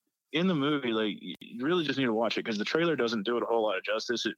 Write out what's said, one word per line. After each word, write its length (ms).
in 160
the 60
movie, 380
like, 300
y-, 180
you 240
really 200
just 140
need 80
to 60
watch 260
it 60
'cause 140
the 60
trailer 320
doesn't 280
do 120
it 60
a 40
whole 160
lot 160
of 60
justice. 420
It 120